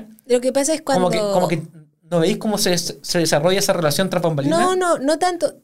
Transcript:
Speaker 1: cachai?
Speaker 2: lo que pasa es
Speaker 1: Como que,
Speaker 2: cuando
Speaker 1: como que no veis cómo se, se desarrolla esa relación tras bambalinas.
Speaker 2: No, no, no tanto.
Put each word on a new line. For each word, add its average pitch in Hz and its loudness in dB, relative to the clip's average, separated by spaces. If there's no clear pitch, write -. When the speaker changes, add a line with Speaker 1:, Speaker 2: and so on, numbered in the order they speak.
Speaker 1:
cachai? - -18
Speaker 2:
lo 247 2
que 254 0
pasa 277 0
es 285 -4
Speaker 1:
Como 185 2
que, 226 0
Speaker 2:
cuando 202 -2
Speaker 1:
como 180 2
que 160 -2
no 170 2
veis 190 2
cómo 208 -2
se, 196 0
se - -6
desarrolla 170 2
esa 196 0
relación 175 0
tras 180 -2
bambalinas. 156 0
Speaker 2:
No, 370 2
no, 349 0
no 294 0
tanto. 359 -2